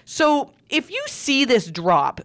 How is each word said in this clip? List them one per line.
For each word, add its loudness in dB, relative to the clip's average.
So 0
if -2
you -8
see -2
this 2
drop, 0